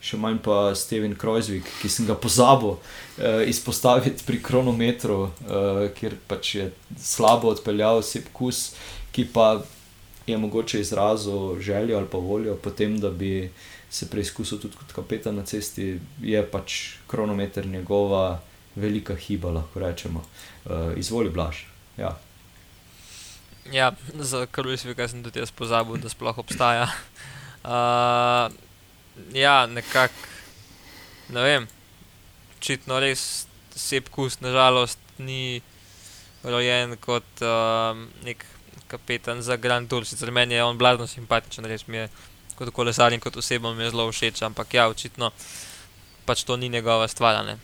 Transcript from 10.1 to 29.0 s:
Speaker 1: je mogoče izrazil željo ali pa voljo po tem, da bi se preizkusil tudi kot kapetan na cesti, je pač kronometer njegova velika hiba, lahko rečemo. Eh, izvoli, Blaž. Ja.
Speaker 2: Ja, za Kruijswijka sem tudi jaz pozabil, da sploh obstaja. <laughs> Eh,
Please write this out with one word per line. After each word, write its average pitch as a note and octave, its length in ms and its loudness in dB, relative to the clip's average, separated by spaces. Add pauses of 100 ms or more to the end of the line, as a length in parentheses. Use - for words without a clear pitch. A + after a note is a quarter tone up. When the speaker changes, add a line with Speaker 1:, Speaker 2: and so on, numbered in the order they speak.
Speaker 1:
je A2+ 100 0
mogoče A2 420 -2
izrazil G2+ 800 0
željo G#2 380 0
ali F#2 100 -2
pa G2 100 -6
voljo G2+ 380 -2
po G2 140 -6
tem, G#2+ 300 0
da G2+ 100 0
bi F#2+ 420 -4 (380)
se - 200 -8
preizkusil G#2 500 -6
tudi G#2 160 -12
kot - 180 -20
kapetan G#2+ 420 -4
na G2+ 80 -6
cesti, G2 560 -6 (220)
je G#2+ 300 2
pač - 460 -6 (100)
kronometer G2+ 580 -2
njegova F#2+ 720 2 (360)
velika G#2 400 -2
hiba, F2+ 360 -4
lahko E2 280 -4
rečemo. E2+ 440 -4 (420)
Eh, E2 320 -2
izvoli, G#2 320 -2
Blaž. D#2+ 340 -4 (340)
Ja. F#2+ 200 -6 (1500)
Speaker 2:
Ja, C3 200 4 (220)
za C3+ 320 -4
Kruijswijka B2 600 -6
sem A#2+ 160 -10
tudi A#2 160 -8
jaz A#2+ 120 -6
pozabil, A#2 460 0
da A#2 120 -8
sploh A#2 280 -6
obstaja. A#2+ 540 2
<laughs> - 60 -8 (680)
Eh, A#2+ 840 4 (840)